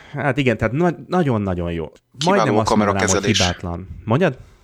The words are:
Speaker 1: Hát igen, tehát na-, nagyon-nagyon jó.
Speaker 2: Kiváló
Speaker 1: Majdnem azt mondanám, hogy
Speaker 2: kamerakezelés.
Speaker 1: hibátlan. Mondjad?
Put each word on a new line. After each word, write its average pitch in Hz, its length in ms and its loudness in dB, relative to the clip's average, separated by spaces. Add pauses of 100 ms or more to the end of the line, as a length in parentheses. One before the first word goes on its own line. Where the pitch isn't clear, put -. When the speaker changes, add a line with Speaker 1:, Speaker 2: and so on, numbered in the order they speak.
(120)
Speaker 1:
Hát 135 260 -2
igen, 123 180 2
tehát 113 180 -2
na-, 170 220 0 (100)
nagyon-nagyon 104 640 0
jó. 82 120 -6 (340)
Speaker 2:
Kiváló 170 180 2
Speaker 1:
Majdnem 107 240 2
azt 107 100 2
mondanám, 104 240 4
hogy 95 100 0
Speaker 2:
kamerakezelés. 98 340 2
Speaker 1:
hibátlan. 90 500 -2 (160)
Mondjad? 139 320 2 (260)